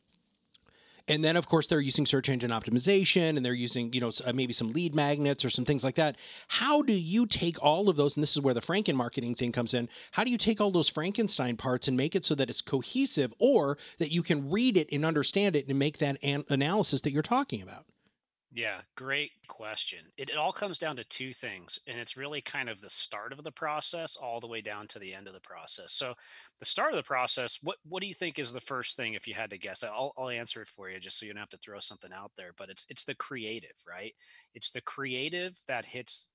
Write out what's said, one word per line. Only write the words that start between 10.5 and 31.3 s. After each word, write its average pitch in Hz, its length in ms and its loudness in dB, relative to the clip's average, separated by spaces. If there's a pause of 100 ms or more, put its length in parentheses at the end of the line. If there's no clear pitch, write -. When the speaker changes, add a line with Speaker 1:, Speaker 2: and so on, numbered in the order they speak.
Speaker 1:
all 208 120 4
those 170 160 4
Frankenstein 156 680 0
parts 127 300 0
and 131 100 2
make 139 200 2
it 175 80 0
so 156 100 2
that 135 160 2
it's - 100 -6
cohesive, 139 800 0
or 180 400 6 (200)
that 156 120 0
you 165 140 2
can 143 260 2
read 220 260 6
it 151 140 4
and 147 140 2
understand 160 500 4
it 135 140 2
and 139 100 2
make 147 200 2
that 139 260 0
an-, 143 240 0
analysis 147 540 2
that 143 100 0
you're 147 100 2
talking 240 400 0
about? - 220 -16 (720)
Speaker 2:
Yeah, 107 240 -4 (140)
great 135 380 -4 (160)
question. 107 500 -8 (180)
It, 135 140 -8
it 151 80 -4
all 160 120 0
comes 185 280 -4
down 156 180 -4
to 117 80 -10
two 131 300 -8
things, 92 520 -8
and 120 120 -8
it's 117 180 -10
really 143 240 -8
kind 127 300 -6
of 101 100 -10
the 101 80 -14
start 110 460 -4
of 147 100 -14
the 151 80 -12
process 156 640 -4
all 117 240 -6
the 120 60 -10
way 113 160 -8
down 104 260 -10
to - 100 -12
the 95 140 -14
end 98 140 -14
of 95 80 -18
the 92 60 -20
process. 87 520 -10
So 127 220 -4 (440)
the - 60 -12
start 285 280 0
of - 40 0
the 147 60 0
process, 127 600 0
what, 160 140 -6 (100)
what 180 140 -8
do 196 60 -6
you 185 80 -10
think 165 240 -6
is 120 160 -4
the 127 80 -10
first - 340 -6
thing 113 160 -4
if 107 160 -8
you 104 60 -10
had 107 160 -6
to 98 80 -12
guess? 98 260 -6
I'll, 120 320 -4
I'll 131 140 -6
answer 117 320 -6
it 104 60 -18
for 95 200 -16
you 95 100 -10
just 95 200 -6
so 110 80 -8
you 104 80 -12